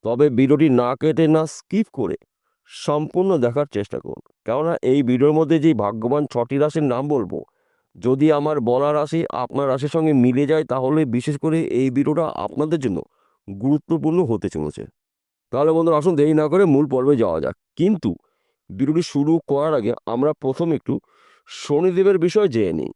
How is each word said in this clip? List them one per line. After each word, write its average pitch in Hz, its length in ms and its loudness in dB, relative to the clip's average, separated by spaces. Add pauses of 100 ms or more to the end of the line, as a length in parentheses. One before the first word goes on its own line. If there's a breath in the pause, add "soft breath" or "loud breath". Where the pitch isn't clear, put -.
তবে 120 240 2
ভিডিওটি 135 380 4 (120)
না 123 160 0
কেটে, 156 320 0
না 156 200 4
স্কিপ - 460 -4
করে - 240 -6 (540)
সম্পূর্ণ 170 640 -2
দেখার 127 360 0
চেষ্টা 101 260 -6
করুন, - 220 -14 (220)
কেননা 151 300 -2 (100)
এই 131 200 4
ভিডিওর 127 360 2
মধ্যে 160 200 2
যে 156 120 4 (120)
ভাগ্যবান 113 480 -2
ছটি 120 260 -4
রাশির 151 360 0
নাম 127 140 -4
বলবো, 98 320 -2 (560)
যদি 131 360 2
আমার 151 300 0
বলা 127 300 0
রাশি 151 300 -2 (220)
আপনার 139 280 -4
রাশির 127 240 -4
সঙ্গে 160 180 2 (100)
মিলে 127 280 4
যায়, 156 200 2
তাহলে 135 300 0 (140)
বিশেষ 143 220 -2
করে 156 200 -2 (220)
এই 131 120 2
ভিডিওটা 147 340 0 (200)
আপনাদের 156 360 -2
জন্য 104 180 -2 (480)
গুরুত্বপূর্ণ 147 720 -2 (100)
হতে 104 200 -2
চলেছে। 76 340 -8 (680)
তাহলে 147 220 2
বন্ধুরা, 165 260 2
আসুন 170 160 0
দেরি 151 180 4
না 151 140 2
করে 180 180 2
মূল 147 220 4
পর্বে 127 280 2
যাওয়া 92 260 0
যাক। 64 140 -4 (200)
কিন্তু 175 340 0 (600)
ভিডিওটি 139 340 -2 (100)
শুরু 143 200 2 (140)
করার 147 280 -2
আগে 113 160 -2 (140)
আমরা 131 260 0 (100)
প্রথম 135 320 -2
একটু 127 200 -4 (560 soft breath)
শনিদেবের 185 680 0
বিষয়ে 180 340 2
জেনে 101 240 0
নিই। 67 180 -6